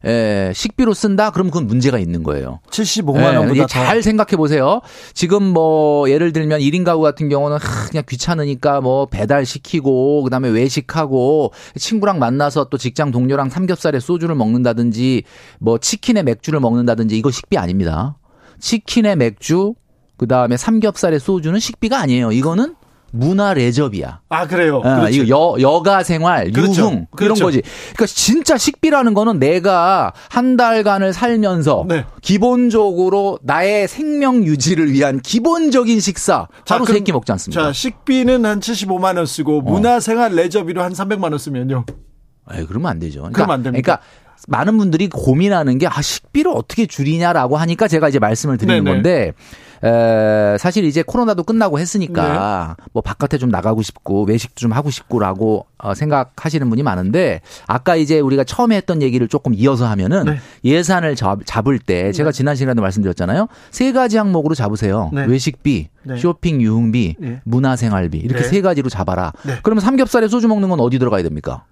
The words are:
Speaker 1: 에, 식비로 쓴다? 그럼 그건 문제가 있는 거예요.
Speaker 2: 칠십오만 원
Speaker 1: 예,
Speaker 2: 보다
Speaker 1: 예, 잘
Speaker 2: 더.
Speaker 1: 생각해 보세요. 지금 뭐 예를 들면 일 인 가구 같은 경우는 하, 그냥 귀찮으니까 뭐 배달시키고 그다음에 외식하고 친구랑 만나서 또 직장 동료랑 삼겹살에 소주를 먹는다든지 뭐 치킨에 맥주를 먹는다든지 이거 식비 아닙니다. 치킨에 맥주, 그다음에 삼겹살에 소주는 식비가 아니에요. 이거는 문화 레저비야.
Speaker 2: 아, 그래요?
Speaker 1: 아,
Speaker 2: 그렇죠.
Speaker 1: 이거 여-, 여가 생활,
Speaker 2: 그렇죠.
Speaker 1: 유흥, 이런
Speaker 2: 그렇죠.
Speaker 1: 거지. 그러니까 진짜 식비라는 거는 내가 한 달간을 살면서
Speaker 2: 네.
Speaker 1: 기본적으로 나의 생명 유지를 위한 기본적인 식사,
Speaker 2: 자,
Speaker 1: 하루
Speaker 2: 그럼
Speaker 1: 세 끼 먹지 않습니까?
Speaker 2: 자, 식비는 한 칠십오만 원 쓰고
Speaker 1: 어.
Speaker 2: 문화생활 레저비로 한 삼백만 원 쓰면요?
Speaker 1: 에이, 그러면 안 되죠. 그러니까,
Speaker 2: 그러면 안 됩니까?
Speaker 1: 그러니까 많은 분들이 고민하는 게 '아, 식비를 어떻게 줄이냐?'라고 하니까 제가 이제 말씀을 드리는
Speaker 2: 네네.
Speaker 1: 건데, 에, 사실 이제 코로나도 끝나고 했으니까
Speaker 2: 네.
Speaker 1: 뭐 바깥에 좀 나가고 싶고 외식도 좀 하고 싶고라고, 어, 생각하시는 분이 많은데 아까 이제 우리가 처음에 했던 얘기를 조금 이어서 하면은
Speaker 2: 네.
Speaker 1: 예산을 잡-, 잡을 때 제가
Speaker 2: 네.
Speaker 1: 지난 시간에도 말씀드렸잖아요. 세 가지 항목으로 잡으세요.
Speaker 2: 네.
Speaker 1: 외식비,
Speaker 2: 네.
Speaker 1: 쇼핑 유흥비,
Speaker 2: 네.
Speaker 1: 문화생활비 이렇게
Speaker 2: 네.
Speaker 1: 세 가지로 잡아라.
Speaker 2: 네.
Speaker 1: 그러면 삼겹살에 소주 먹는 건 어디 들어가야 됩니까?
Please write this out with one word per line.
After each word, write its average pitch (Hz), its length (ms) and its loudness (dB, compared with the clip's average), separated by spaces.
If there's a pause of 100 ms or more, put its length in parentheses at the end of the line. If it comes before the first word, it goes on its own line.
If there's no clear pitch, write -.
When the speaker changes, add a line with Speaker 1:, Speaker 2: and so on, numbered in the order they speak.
Speaker 1:
에, 104 500 0
식비로 226 400 0
쓴다? 208 360 0
그럼 185 180 0
그건 151 180 -2
문제가 123 320 2
있는 85 240 -2
거예요. 69 380 -6 (100)
Speaker 2:
칠십오만 143 640 0
원 123 100 2
Speaker 1:
예, 117 40 0
Speaker 2:
보다 135 140 2
Speaker 1:
예, 131 40 2
잘 127 300 0
Speaker 2:
더. 233 60 2
Speaker 1:
생각해 214 340 2
보세요. 147 440 2 (340)
지금 190 280 2
뭐 156 680 4
예를 160 240 2
들면 151 280 0
일 143 160 2
인 180 80 0
가구 165 180 2
같은 151 260 0
경우는 143 280 0
하, 120 320 -6
그냥 151 200 -6
귀찮으니까 143 720 -2
뭐 135 240 0
배달시키고 135 1160 0
그다음에 127 280 -2
외식하고 135 1000 0 (260)
친구랑 196 440 -2
만나서 135 480 0
또 139 100 -4
직장 143 320 -2
동료랑 131 400 0
삼겹살에 170 480 -2
소주를 165 380 -2
먹는다든지 120 880 0 (340)
뭐 117 200 2
치킨에 214 440 0
맥주를 143 380 -2
먹는다든지 117 580 0
이거 127 140 0
식비 - 260 -4
아닙니다. 90 580 -2 (440)
치킨에 214 560 0
맥주, 165 580 0 (440)
그다음에 123 380 2
삼겹살에 202 600 0
소주는 175 400 -2
식비가 233 400 -4
아니에요. 131 320 0
이거는 170 460 0 (360)
문화 185 420 0
레저비야. 120 720 -2
Speaker 2:
아, 160 180 -2
그래요? 156 380 2
Speaker 1:
아, 127 120 4
Speaker 2:
그렇죠. 120 260 2
Speaker 1:
이거 117 60 2
여-, 151 320 2
여가 170 420 4
생활, 160 480 0
Speaker 2:
그렇죠. 170 320 2
Speaker 1:
유흥, 208 100 2
이런 87 220 -4
Speaker 2:
그렇죠. 208 300 2
Speaker 1:
거지. 143 180 2 (320)
그러니까 220 120 2
진짜 277 520 2
식비라는 277 560 2
거는 208 240 2
내가 170 720 2 (160)
한 254 280 2
달간을 208 580 2
살면서 185 760 0
Speaker 2:
네. 160 160 -2 (160)
Speaker 1:
기본적으로 202 1200 2
나의 185 460 0
생명 277 560 0
유지를 151 480 0
위한 139 280 0
기본적인 247 800 2
식사, 170 480 -2 (180)
Speaker 2:
자, 185 80 -2
Speaker 1:
하루 180 100 0
Speaker 2:
그럼 208 140 2
Speaker 1:
세 202 60 -2
끼 190 80 0
먹지 127 200 -2
않습니까? 147 300 -4
Speaker 2:
자, 147 100 -2
식비는 254 720 0
한 208 160 -2
칠십오만 190 560 -2
원 170 80 0
쓰고 151 340 -2
Speaker 1:
어. 139 40 -2
Speaker 2:
문화생활 226 720 2
레저비로 175 480 0
한 180 100 -4
삼백만 190 400 -4
원 147 60 -4
쓰면요? 131 480 -4 (640)
Speaker 1:
에이, 85 160 -8
그러면 123 220 -4
안 82 80 -6
되죠. 76 220 -8
그러니까, 85 160 -8
Speaker 2:
그러면 147 180 2
안 127 80 -4
됩니까? 127 200 -2 (140)
Speaker 1:
그러니까 - 300 -20 (220)
많은 170 280 0
분들이 190 320 2
고민하는 135 680 2
게 175 80 2
'아, 147 160 -4
식비를 - 520 -2
어떻게 214 320 -2
줄이냐?'라고 151 680 0
하니까 196 320 0
제가 156 220 2
이제 135 80 -4
말씀을 113 400 0
드리는 170 260 2
Speaker 2:
네네. - 100 2
Speaker 1:
건데, 110 380 2 (500)
에, 107 760 2
사실 180 260 0
이제 156 180 0
코로나도 220 400 0
끝나고 202 360 0
했으니까 98 1000 -2
Speaker 2:
네. - 140 -20
Speaker 1:
뭐 113 100 -2
바깥에 - 360 -4
좀 123 120 0
나가고 107 320 0
싶고 101 420 -2
외식도 110 320 -2
좀 117 160 -2
하고 143 180 -2
싶고라고, 104 760 -2 (120)
어, 101 160 -6
생각하시는 147 760 -2
분이 117 140 0
많은데 104 580 0 (260)
아까 147 300 0
이제 156 240 2
우리가 135 240 2
처음에 233 320 0
했던 170 260 -2
얘기를 123 240 0
조금 127 280 -2
이어서 123 320 2
하면은 110 380 0
Speaker 2:
네. 151 140 -2 (260)
Speaker 1:
예산을 160 520 2
잡-, 101 300 -2
잡을 117 320 0
때 95 340 -2
제가 151 180 0
Speaker 2:
네. - 60 -6
Speaker 1:
지난 139 200 0
시간에도 127 260 0
말씀드렸잖아요. 95 640 -2 (220)
세 254 220 0
가지 233 260 2
항목으로 165 360 0
잡으세요. 104 600 -2
Speaker 2:
네. 139 100 -4
Speaker 1:
외식비, 123 640 -2 (160)
Speaker 2:
네. 131 140 -8
Speaker 1:
쇼핑 165 420 -2
유흥비, 113 580 0
Speaker 2:
네. 131 260 -10
Speaker 1:
문화생활비 113 760 0
이렇게 120 240 -4
Speaker 2:
네. 120 60 -2
Speaker 1:
세 196 120 0
가지로 143 300 0
잡아라. 90 420 -4 (120)
Speaker 2:
네. 139 180 -6
Speaker 1:
그러면 214 180 2
삼겹살에 247 480 2
소주 233 180 0
먹는 208 220 0
건 175 120 0
어디 123 180 2
들어가야 107 240 0
됩니까? 73 500 -6